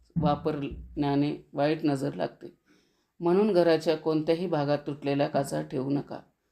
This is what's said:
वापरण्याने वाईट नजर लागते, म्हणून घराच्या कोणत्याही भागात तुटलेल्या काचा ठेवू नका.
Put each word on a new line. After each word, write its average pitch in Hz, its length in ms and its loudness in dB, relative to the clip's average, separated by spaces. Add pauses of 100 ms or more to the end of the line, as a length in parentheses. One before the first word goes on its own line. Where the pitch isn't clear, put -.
(200)
वापरण्याने 147 1300 -2
वाईट 151 320 0
नजर 143 300 0
लागते, - 440 -8 (640)
म्हणून 190 320 4
घराच्या 165 440 4
कोणत्याही 160 500 0
भागात 147 320 0
तुटलेल्या 143 500 -2
काचा 151 340 -2
ठेवू 139 280 -4
नका. - 300 -4 (320)